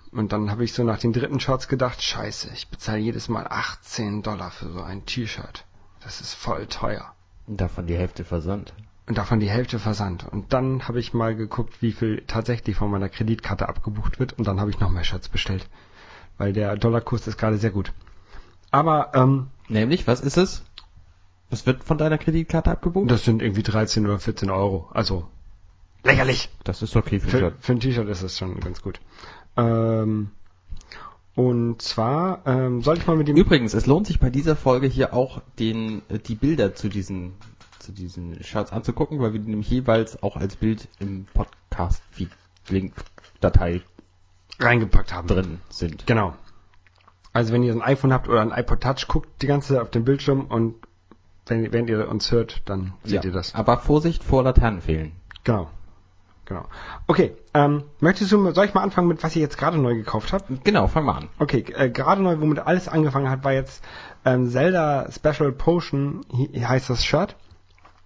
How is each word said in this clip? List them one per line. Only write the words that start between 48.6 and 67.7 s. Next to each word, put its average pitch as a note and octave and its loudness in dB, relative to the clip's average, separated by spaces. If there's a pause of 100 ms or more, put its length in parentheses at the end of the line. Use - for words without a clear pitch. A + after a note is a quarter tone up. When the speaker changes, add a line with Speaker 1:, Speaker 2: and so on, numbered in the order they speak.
Speaker 1:
Touch, C3 -2
guckt - -2
die C3+ 0
ganze C#3 2
Zeit B2+ 4
auf A2+ -4
den A#2 0
Bildschirm C#3 2
und A2+ 0 (720)
wenn, A2+ 0
wenn A#2 0
ihr G#2+ 0
uns - -2
hört, A#2 0
dann F#2+ -4 (100)
seht G2 0
Speaker 2:
Ja. F#2+ -4
Speaker 1:
ihr F2 -4
das. F2+ -6
Speaker 2:
Aber A#2+ 2
Vorsicht D#3 2
vor C3 4
Laternenfehlen. E2+ 2 (300)
Speaker 1:
Genau. G2 0 (760)
Genau. F#2+ -10 (420)
Okay, E3+ 2 (180)
ähm, D3 4 (180)
möchtest F#3+ 2
du, G3 6
soll F#3 4
ich G3+ -2
mal G3 2
anfangen F#3 2
mit, D#3+ 0
was D#3+ -2
ich D#3+ 2
jetzt D3 -2
gerade D#3+ 0
neu B2 2
gekauft A2 -4
hab? F#3+ 0 (220)
Speaker 2:
Genau, A#2+ 4
fang D#3 2
mal A2+ 2
an. - -10 (100)
Speaker 1:
Okay, C#3 2 (100)
äh, C3 2
gerade D3+ 2
neu, F3 4
womit D3+ 2
alles F3+ 0
angefangen C#3 2
hat, C3+ -2
war C3+ 2
jetzt, C3+ -4 (440)
ähm, B2+ 4
Zelda D3 2
Special D3 0
Potion, C#3+ 0
hi-, C3+ 0 (100)
heißt A#2+ 0
das A#2+ 0
Shirt. D3+ 2 (680)